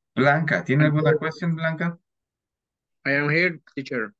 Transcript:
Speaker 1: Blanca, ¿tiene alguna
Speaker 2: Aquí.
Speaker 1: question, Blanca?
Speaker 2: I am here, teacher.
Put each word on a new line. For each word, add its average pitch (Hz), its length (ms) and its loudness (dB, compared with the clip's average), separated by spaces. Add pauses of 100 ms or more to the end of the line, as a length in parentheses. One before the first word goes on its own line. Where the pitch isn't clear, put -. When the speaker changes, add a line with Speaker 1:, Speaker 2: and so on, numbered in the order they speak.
(180)
Speaker 1:
Blanca, 143 460 2
¿tiene 147 220 2
alguna 151 240 2
Speaker 2:
Aquí. 156 100 2
Speaker 1:
question, 160 340 -4
Blanca? 165 420 -4 (1080)
Speaker 2:
I 139 60 0
am 147 180 0
here, 170 300 0 (160)
teacher. 127 440 -6